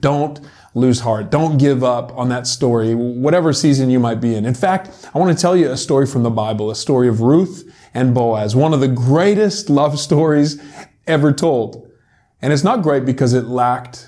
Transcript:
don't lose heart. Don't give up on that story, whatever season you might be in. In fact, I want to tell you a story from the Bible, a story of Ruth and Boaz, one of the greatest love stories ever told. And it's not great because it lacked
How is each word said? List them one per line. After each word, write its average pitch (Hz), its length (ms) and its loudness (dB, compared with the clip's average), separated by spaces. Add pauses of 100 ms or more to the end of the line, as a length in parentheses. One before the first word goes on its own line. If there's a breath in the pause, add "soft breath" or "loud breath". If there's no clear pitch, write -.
don't 143 400 -2 (320 loud breath)
lose 123 280 2
heart. 107 300 -4
Don't 156 280 0
give 135 260 2
up 123 320 -2
on 127 140 -2
that 123 160 -4
story, 117 480 0
whatever 131 580 0
season 135 380 2
you 127 100 2
might 117 220 -2
be 117 120 0
in. 107 120 -2
In 123 80 0
fact, 190 600 -4
I 143 40 0
want 175 180 2
to - 40 -6
tell 180 140 2
you 160 160 2
a 131 60 -4
story 135 300 0
from 131 160 -2
the 117 80 0
Bible, 107 400 -4
a 107 40 -8
story 123 340 0
of 110 120 0
Ruth 160 500 0 (220 loud breath)
and 123 220 0
Boaz, 113 420 0
one 156 160 2
of 147 80 0
the 135 80 2
greatest 175 800 0
love 143 320 0
stories 151 580 0 (480 loud breath)
ever 151 240 2
told. 139 600 -2 (500 soft breath)
And 139 140 0
it's 139 100 -2
not 226 160 2
great 143 240 0
because 127 300 0
it 127 100 0
lacked 123 640 -4